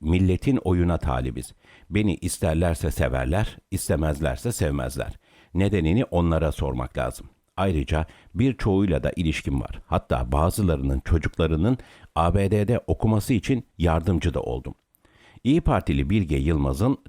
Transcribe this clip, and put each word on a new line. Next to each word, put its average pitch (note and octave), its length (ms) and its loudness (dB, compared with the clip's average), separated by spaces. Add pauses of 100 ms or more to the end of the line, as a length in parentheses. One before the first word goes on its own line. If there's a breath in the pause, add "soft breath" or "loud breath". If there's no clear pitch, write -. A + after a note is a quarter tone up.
milletin F#2 560 2
oyuna F2 400 2
talibiz. B1+ 560 -6 (360 loud breath)
Beni G2+ 260 0
isterlerse E2 760 0
severler, C2+ 680 -2 (140)
istemezlerse D2+ 800 -2
sevmezler. C2+ 680 -4 (340 soft breath)
Nedenini F#2+ 520 2
onlara E2 460 0
sormak B1+ 460 -6
lazım. B1+ 320 -8 (280)
Ayrıca D#2+ 480 0 (300 loud breath)
birçoğuyla G2 680 2
da C2 120 -2
ilişkim C#2+ 460 -2
var. - 240 -12
Hatta B1+ 460 -2
bazılarının D2 680 0
çocuklarının E2 800 0 (380 loud breath)
A E2+ 200 2
B G2 160 0
D'de G#2 360 2
okuması A2 460 0
için A#2 320 0 (120)
yardımcı E2 560 2
da - 80 -4
oldum." B1+ 340 -8 (680 soft breath)
İYİ D3+ 180 4
Partili E2 480 0
Bilge D#2 280 0
Yılmaz'ın D2 600 0 (120)